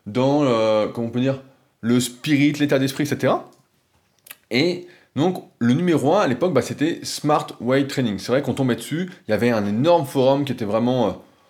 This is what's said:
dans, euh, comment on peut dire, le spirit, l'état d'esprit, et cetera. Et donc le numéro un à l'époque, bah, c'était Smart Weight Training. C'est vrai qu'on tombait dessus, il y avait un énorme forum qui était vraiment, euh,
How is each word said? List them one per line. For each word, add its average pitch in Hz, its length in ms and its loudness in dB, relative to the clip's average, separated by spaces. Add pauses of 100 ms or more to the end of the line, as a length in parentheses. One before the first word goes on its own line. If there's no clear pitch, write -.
dans, 135 360 2
euh, 110 440 2
comment 117 200 -6
on 110 40 -8
peut 123 80 -4
dire, 131 220 -2 (400)
le 120 180 2
spirit, 143 540 0
l'état 147 260 0
d'esprit, 135 240 -2
et 139 40 -2
cetera. 135 440 -2 (960)
Et 165 380 -2 (280)
donc 180 280 0 (160)
le 120 140 2
numéro 160 420 2
un 208 60 4
à 175 60 2
l'époque, 165 260 0
bah, 123 80 4
c'était - 420 -4
Smart 147 440 -2 (120)
Weight 135 300 0
Training. 117 280 -2
C'est 104 140 -6
vrai 135 100 2
qu'on 127 120 -4
tombait 127 240 0
dessus, 180 340 -8 (160)
il 107 40 -2
y - 20 2
avait 117 180 2
un 107 140 0
énorme 143 400 2
forum 135 400 2
qui 131 80 -6
était 113 120 -6
vraiment, 117 420 0
euh, 90 40 0 (380)